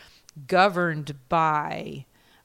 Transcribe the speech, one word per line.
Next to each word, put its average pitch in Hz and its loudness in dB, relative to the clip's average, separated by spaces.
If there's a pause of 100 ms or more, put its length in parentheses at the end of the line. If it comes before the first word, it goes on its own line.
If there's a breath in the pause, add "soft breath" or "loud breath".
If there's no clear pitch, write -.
(480 loud breath)
governed 175 2 (140)
by, 156 -2 (400 soft breath)